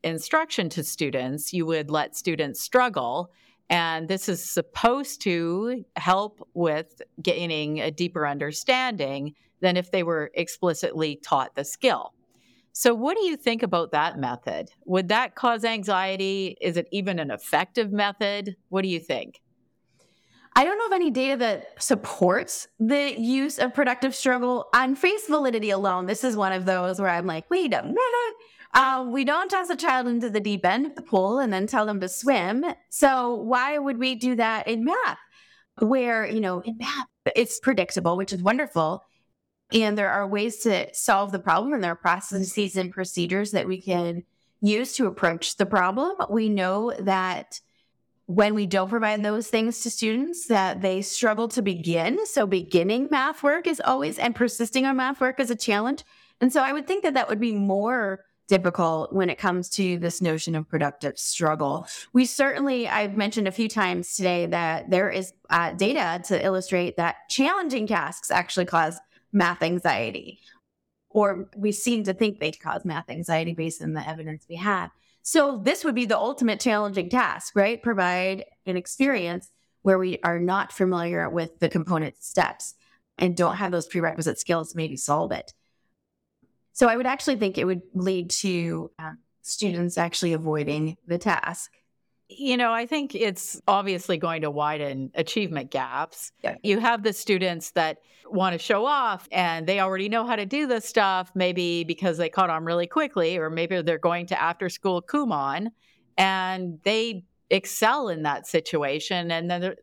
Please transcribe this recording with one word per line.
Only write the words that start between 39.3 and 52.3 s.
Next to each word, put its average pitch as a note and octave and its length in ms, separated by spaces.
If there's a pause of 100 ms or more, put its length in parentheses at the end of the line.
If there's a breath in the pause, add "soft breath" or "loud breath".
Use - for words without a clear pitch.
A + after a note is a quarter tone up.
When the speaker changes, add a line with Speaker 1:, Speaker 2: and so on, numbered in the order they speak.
Speaker 2:
And G#3+ 260
there G3+ 140
are G3+ 160
ways G#3 360
to G3 300
solve G3 380
the F#3+ 80
problem, G3 340
and A3+ 100
there E3+ 100
are - 20
processes F#3+ 800
and F#3 160
procedures F#3 600
that G3+ 160
we F#3 140
can F3 420 (380)
use G#3+ 340
to A#3+ 120
approach - 500
the G3 80
problem. G#3 480 (160)
We A3 200
know G3+ 500
that F#3 600 (680)
when G#3 260
we G#3 120
don't F#3+ 240
provide G#3+ 340
those G#3+ 240
things A3+ 340
to A#3+ 80
students, B3+ 580
that F#3+ 340
they F#3+ 200
struggle A3 480
to A#3+ 120
begin. F3+ 640
So - 200